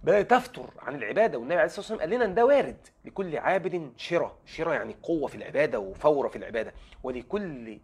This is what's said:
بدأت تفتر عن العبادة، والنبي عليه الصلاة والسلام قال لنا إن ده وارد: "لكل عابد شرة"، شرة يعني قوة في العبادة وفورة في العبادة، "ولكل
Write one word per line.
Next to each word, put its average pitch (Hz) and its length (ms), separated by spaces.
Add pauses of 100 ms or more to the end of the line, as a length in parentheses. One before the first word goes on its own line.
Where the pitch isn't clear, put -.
بدأت 190 280
تفتر 135 380 (100)
عن 135 160
العبادة، 143 420
والنبي 127 180
عليه 160 100
الصلاة 175 140
والسلام 208 200
قال 160 100
لنا 240 160
إن 190 100
ده 233 100
وارد: 269 320 (280)
"لكل 180 320
عابد 165 600
شرة"، 151 480
شرة 165 280
يعني 220 300
قوة 156 240
في - 80
العبادة 117 440
وفورة 123 480
في - 80
العبادة، 101 380 (300)
"ولكل 127 800